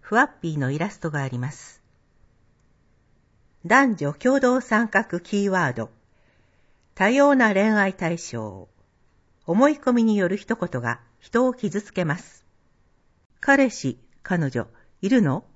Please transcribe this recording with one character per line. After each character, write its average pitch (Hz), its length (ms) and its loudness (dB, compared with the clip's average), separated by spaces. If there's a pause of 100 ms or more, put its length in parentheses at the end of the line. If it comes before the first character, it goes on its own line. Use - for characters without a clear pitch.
ふ - 140 -8
わ 240 80 4
っ 294 80 0 (100)
ぴ 165 140 -6
ー 147 40 -4
の 135 120 -2
イ 147 80 -4
ラ 175 120 -4
ス - 100 -20
ト 165 100 -6
が 147 120 -4
あ 135 60 -6
り 127 80 -8
ま 123 140 -6
す。 - 320 -20 (1800)
男 240 300 4
女 143 160 -4
共 262 260 0
同 254 220 2
参 220 280 -2
画 196 160 0 (140)
キ 202 300 -4
ー - 20 -2
ワ 180 160 0
ー 123 60 -4
ド。 117 180 -8 (1040)
多 196 160 2
様 277 240 4
な 233 180 4
恋 202 180 2
愛 196 240 0
対 160 220 -4
象。 104 520 -12 (760)
思 220 240 2
い 311 40 2
込 269 200 -2
み 233 120 2
に 214 120 2
よ 185 120 0
る 196 80 -2
一 - 180 -6
言 - 260 -6
が 117 200 -6 (180)
人 254 300 0
を 254 40 -2
傷 208 300 -6
つ - 100 -20
け 180 120 -4
ま 156 120 -4
す。 - 280 -20 (960)
彼 269 300 4
氏、 - 280 -6 (240)
彼 170 260 -2
女、 120 200 -6 (340)
い 190 60 -2
る 247 120 4
の？ 135 220 0 (140)